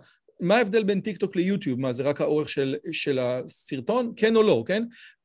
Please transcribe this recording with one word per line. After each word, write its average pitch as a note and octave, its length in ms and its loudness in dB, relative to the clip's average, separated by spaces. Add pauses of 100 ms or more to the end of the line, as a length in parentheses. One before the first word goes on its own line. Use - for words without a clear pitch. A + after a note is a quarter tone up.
(400)
מה F#3 180 4
ההבדל A3 260 2
בין G3 180 0
טיקטוק G3+ 340 -4
ליוטיוב? F3 440 0
מה, C3 140 -2
זה B2 100 -4
רק C#3+ 180 0
האורך D3+ 280 0
של, C3+ 260 -2 (160)
של C#3 280 -2
הסרטון? C3 960 -4
כן A3+ 200 2
או A3 80 6
לא, D3 240 6
כן? G#3 160 0 (420)